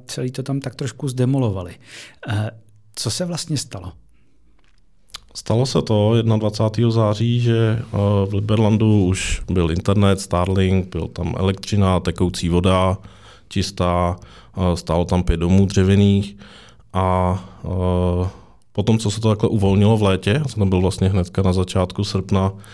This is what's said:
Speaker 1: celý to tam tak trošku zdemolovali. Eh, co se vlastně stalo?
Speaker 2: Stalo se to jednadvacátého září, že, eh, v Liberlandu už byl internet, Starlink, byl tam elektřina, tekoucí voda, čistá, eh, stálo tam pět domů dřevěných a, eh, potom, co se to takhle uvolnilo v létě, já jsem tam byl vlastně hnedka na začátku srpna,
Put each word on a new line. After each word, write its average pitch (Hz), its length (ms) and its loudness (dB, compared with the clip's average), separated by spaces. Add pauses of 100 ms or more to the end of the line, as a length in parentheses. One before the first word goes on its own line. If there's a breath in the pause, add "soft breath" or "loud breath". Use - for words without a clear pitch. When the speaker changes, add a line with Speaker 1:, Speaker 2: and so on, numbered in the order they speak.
Speaker 1:
celý 127 260 -8
to 131 120 -8
tam 135 160 -4
tak 131 160 -10
trošku 143 320 -8
zdemolovali. 123 680 -2 (540 loud breath)
Eh, 107 220 -4 (440)
co - 160 -6
se 180 140 -6
vlastně 160 320 -6
stalo? 90 340 -12 (1400)
Speaker 2:
Stalo 117 300 0
se - 160 -2
to 107 340 2
jednadvacátého 110 760 0
září, 113 480 0
že, 113 420 2
eh, - 40 -10 (440)
v 101 40 -6
Liberlandu 104 720 2
už - 360 -2 (100)
byl 85 200 2
internet, 98 500 2
Starlink, 95 680 0
byl 82 160 -6
tam 87 300 -6
elektřina, 95 640 0
tekoucí 90 500 -2
voda, 92 480 2 (500 loud breath)
čistá, 87 680 -2 (420 loud breath)
eh, 90 200 0
stálo 85 280 -2
tam 90 180 0
pět 85 140 0
domů 95 280 4
dřevěných 98 720 2 (560 loud breath)
a, 92 460 0 (260 loud breath)
eh, 90 640 0 (440 loud breath)
potom, 110 280 0
co 107 120 -2
se 110 100 -6
to 110 80 2
takhle 107 200 0
uvolnilo 101 480 4
v 107 60 0
létě, 95 280 0
já 147 160 0
jsem 110 120 -6
tam 98 100 2
byl 92 120 2
vlastně 95 280 0
hnedka 95 320 -2
na 92 120 2
začátku 92 500 -2
srpna, 95 500 -2 (200 loud breath)